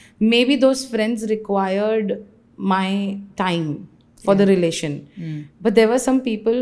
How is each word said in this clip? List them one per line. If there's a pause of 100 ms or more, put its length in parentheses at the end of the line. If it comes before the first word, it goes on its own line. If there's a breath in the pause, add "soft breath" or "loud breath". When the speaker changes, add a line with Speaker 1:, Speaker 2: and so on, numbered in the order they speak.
(200 loud breath)
Speaker 1:
maybe
those
friends
required (320)
my (160)
time (340)
for
the
Speaker 2:
Yeah.
Speaker 1:
relation. (120)
Speaker 2:
Mm. (120)
Speaker 1:
But
there
were (100)
some
people